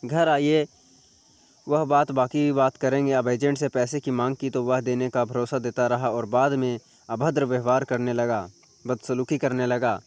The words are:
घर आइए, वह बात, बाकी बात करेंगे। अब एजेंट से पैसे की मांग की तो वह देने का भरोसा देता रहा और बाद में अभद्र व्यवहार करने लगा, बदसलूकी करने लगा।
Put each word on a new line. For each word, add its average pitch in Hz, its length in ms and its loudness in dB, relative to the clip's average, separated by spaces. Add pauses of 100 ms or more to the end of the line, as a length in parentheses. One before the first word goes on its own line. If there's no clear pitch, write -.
घर 160 240 0
आइए, 147 380 2 (1000)
वह 151 160 2
बात, 143 280 2
बाकी 139 400 2
बात 135 240 2
करेंगे। 139 360 0
अब 127 160 2
एजेंट 135 300 0
से 143 100 -2
पैसे 127 320 -2
की 139 100 -4
मांग 127 260 0
की 135 140 -4
तो 127 120 -2
वह 127 180 0
देने 123 300 -2
का 123 140 0
भरोसा 120 340 -4
देता 120 280 -2
रहा 120 240 0
और 113 160 -4
बाद 127 260 2
में 127 280 -2 (280)
अभद्र 139 360 0
व्यवहार 123 400 0
करने 123 280 -2
लगा, 117 380 -2 (360)
बदसलूकी 127 520 -4
करने 127 280 -2
लगा। 120 400 0